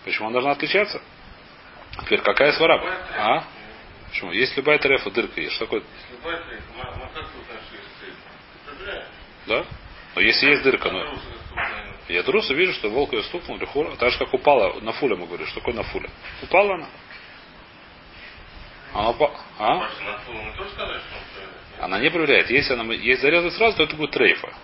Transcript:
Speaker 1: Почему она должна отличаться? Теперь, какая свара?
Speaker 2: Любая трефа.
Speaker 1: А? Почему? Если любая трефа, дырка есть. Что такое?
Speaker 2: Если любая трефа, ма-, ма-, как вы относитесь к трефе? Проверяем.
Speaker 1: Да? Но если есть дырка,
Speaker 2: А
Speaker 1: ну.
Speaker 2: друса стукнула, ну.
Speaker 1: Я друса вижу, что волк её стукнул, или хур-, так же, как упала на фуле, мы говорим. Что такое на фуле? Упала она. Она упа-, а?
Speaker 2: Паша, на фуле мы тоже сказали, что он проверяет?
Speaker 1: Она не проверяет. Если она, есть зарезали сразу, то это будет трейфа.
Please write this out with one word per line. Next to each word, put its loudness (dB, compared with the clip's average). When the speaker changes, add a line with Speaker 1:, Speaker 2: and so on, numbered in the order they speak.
Speaker 1:
Почему -4
она -4
должна 2
отличаться? 0
Теперь, 0
какая 6
свара? 6
Speaker 2:
Любая -2
трефа. 0
Speaker 1:
А? -2
Почему? -6
Если 2
любая 4
трефа, 2
дырка -2
есть. -4
Что -2
такое? -2
Speaker 2:
Если -18
любая -8
трефа, -14
ма-, -10
ма-, -12
как -10
вы -16
относитесь -16
к -18
трефе? -16
Проверяем. -10
Speaker 1:
Да? 0
Но 2
если 6
есть 4
дырка, 4
Speaker 2:
А -4
Speaker 1:
ну. -4
Speaker 2:
друса -8
стукнула, -8
ну. -6
Speaker 1:
Я 2
друса 2
вижу, 2
что -2
волк 0
её 0
стукнул, -8
или -4
хур-, -2
так 4
же, -2
как 0
упала 6
на -6
фуле, 2
мы -8
говорим. -8
Что -8
такое -2
на -4
фуле? -6
Упала 4
она. -10
Она 2
упа-, 4
а? 4
Speaker 2:
Паша, -8
на -6
фуле -10
мы -10
тоже -8
сказали, -8
что -14
он -12
проверяет? -14
Speaker 1:
Она -2
не 4
проверяет. 4
Если 4
она, -2
есть 2
зарезали 4
сразу, 2
то 6
это -2
будет -4
трейфа. 4